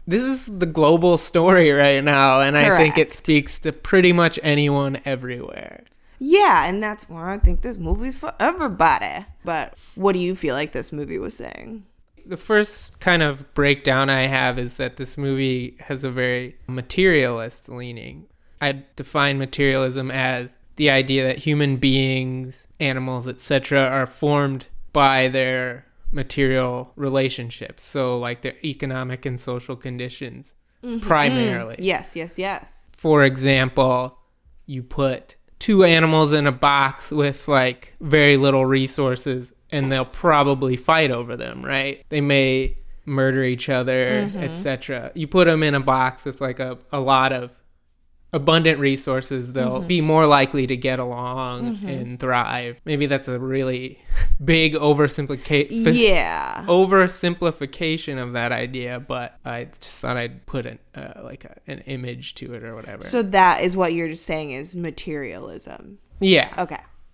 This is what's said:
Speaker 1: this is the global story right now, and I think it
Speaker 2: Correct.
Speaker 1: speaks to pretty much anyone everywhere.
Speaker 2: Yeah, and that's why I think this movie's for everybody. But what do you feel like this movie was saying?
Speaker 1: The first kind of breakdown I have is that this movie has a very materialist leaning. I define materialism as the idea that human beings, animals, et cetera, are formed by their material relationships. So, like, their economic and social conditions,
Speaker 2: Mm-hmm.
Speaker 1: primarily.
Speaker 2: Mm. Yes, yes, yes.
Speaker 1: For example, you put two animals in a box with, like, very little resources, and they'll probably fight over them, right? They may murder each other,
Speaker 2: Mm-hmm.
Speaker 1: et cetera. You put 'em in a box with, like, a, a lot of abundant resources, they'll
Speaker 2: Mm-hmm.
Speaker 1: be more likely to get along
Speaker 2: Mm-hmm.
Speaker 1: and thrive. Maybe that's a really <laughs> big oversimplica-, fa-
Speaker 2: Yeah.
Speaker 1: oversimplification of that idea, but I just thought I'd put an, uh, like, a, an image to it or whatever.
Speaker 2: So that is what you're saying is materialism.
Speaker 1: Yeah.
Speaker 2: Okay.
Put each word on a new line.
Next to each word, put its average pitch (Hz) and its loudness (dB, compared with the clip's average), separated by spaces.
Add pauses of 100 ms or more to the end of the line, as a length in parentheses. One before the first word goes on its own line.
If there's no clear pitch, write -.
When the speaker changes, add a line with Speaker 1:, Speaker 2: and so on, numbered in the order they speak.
Speaker 1:
this 190 0
is 262 -4
the 190 -4
global 165 4
story 175 6
right 143 4
now, 139 4
and 139 4
I 147 6
think 156 4
it 156 4
Speaker 2:
Correct. - -12
Speaker 1:
speaks - 0
to 156 -4
pretty 180 4
much 170 2
anyone 143 0
everywhere. 127 -10 (340)
Speaker 2:
Yeah, 277 4
and 190 -2
that's 214 -8
why 165 -10
I 202 -6
think - 4
this 247 -8
movie's 208 -4
for - -8
everybody. 196 0 (180)
But 160 -6 (200)
what 190 2
do 185 0
you 180 -2
feel 147 -4
like 147 -6
this - -10
movie 147 -10
was - -10
saying? - -16 (420)
Speaker 1:
The 175 -12
first - -2
kind 175 4
of 139 -2
breakdown 139 2
I 131 2
have 131 0
is 123 -6
that 127 -6
this - -12
movie 135 -4
has 139 -8
a 131 -6
very 123 -4 (120)
materialist 127 0
leaning. 123 -14 (340)
I 139 -2 (120)
define 139 -2
materialism 135 -2
as 127 -4 (200)
the 147 4
idea 135 2
that 131 -2
human 147 0
beings, 131 -2 (120)
animals, 131 -4
et 123 -12
cetera, 139 0
are 131 -2
formed 143 -2 (260)
by 135 4
their 127 -4 (260)
material 131 -2
relationships. 135 -4
So, 127 -4
like, 120 -8
their 127 -10
economic 131 -8
and 127 -6
social 123 -8
conditions, 123 -14 (300)
Speaker 2:
Mm-hmm. 233 -8
Speaker 1:
primarily. 160 0
Speaker 2:
Mm. - -10
Yes, 185 -4
yes, 165 -10
yes. - -10
Speaker 1:
For 151 4
example, 131 0 (500)
you 127 -12
put 131 -6 (220)
two 196 4
animals 160 6
in 147 2
a 143 4
box 139 0
with, 143 -2
like, 127 0
very 143 4
little 135 4
resources, 131 -2 (180)
and 135 -2
they'll 131 -2
probably 139 2
fight 160 2
over 120 -6
them, 120 -12
right? 135 -4
They 151 -2
may 135 2 (280)
murder 135 0
each 127 -4
other, 127 0
Speaker 2:
Mm-hmm. 202 -8
Speaker 1:
et 160 -6
cetera. 135 -8
You 160 -6
put 180 6
'em 156 4
in 147 2
a 139 0
box 131 0
with, 139 -10
like, 131 -6
a, 127 -8 (140)
a 143 -4
lot 135 2
of 123 -8 (840)
abundant 160 4
resources, 131 -2
they'll 127 -2
Speaker 2:
Mm-hmm. 175 -8
Speaker 1:
be 175 2
more 156 4
likely 139 4
to 131 -2
get 127 -4
along 123 -6
Speaker 2:
Mm-hmm. 202 -10
Speaker 1:
and 123 -10
thrive. 120 -4
Maybe 147 -2
that's 139 -2
a 127 -6
really 131 -6 (220)
<laughs> - 6
big 160 4
oversimplica-, 147 0
fa- 233 6
Speaker 2:
Yeah. 120 2
Speaker 1:
oversimplification 175 0
of 123 -8
that 120 -4
idea, 123 -6
but 127 -10
I 120 -10 (140)
just - -10
thought 123 -6
I'd 120 -10
put 123 -8
an, 117 -16 (160)
uh, - -16
like, - -18
a, - -20 (120)
an 143 -14
image 127 -12
to 127 -14
it 113 -16
or 113 -16
whatever. 107 -18
Speaker 2:
So 240 -2
that 190 4
is 180 0
what 175 2
you're 165 -4
saying 156 -6
is 147 -12
materialism. 147 -12 (200)
Speaker 1:
Yeah. 185 4
Speaker 2:
Okay. 160 -6 (340)